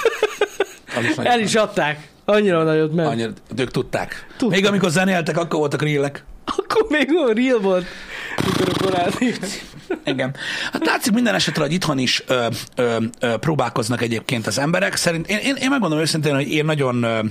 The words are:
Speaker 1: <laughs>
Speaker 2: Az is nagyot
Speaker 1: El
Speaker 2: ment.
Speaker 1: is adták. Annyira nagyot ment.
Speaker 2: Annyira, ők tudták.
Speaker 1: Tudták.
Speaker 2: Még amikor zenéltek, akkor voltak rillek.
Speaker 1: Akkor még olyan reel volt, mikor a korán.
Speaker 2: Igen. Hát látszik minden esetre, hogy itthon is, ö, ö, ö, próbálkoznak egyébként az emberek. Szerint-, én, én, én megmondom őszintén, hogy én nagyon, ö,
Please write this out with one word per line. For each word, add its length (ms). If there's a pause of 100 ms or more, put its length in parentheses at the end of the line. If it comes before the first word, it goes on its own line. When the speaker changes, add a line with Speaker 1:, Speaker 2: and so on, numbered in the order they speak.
(460)
Speaker 1:
<laughs> 520
Speaker 2:
Az 60
is 100
nagyot 180
Speaker 1:
El 40
Speaker 2:
ment. 120
Speaker 1:
is 60
adták. 540 (160)
Annyira 380
nagyot 320
ment. 140
Speaker 2:
Annyira, 220 (260)
ők 140
tudták. 560 (100)
Speaker 1:
Tudták. 240
Speaker 2:
Még 80
amikor 220
zenéltek, 480
akkor 200
voltak 240
rillek. 420 (320)
Speaker 1:
Akkor 320
még 280
olyan 180
reel 240
volt, 280 (580)
mikor 300
a 100
korán. 260 (920)
Speaker 2:
Igen. 300 (380)
Hát 140
látszik 260
minden 220
esetre, 280
hogy 100
itthon 260
is, 280
ö, 200 (300)
ö, 200 (240)
ö, 160
próbálkoznak 680
egyébként 440
az 120
emberek. 380
Szerint-, 320
én, 100
én, 160
én 160
megmondom 280
őszintén, 360
hogy 180
én 120
nagyon, 380
ö, 160 (120)